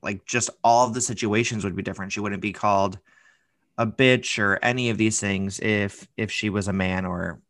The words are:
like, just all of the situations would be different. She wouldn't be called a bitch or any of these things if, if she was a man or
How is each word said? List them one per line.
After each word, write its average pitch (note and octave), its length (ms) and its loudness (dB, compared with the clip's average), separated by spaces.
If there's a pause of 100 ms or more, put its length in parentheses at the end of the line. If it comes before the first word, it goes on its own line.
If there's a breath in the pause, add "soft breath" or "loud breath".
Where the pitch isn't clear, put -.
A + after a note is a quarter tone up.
like, F#2+ 240 -8
just A#2+ 240 0 (140)
all A#2+ 240 6
of A2 60 -4
the B2 60 -4
situations A2 640 0
would F#2 140 -4
be F#2+ 60 -6
different. F#2+ 280 -8
She - 100 -6
wouldn't G2+ 220 -4
be G#2 100 -4
called G2 460 0 (800 soft breath)
a A#2 100 0
bitch B2+ 560 2
or G2 200 4
any B2 280 0
of G#2 80 -2
these A2 220 2
things G2 400 -2
if, G#2 560 0
if A2 160 -2
she - 180 -2
was G2 160 0
a G2 60 -2
man F#2 320 0
or F2 460 -6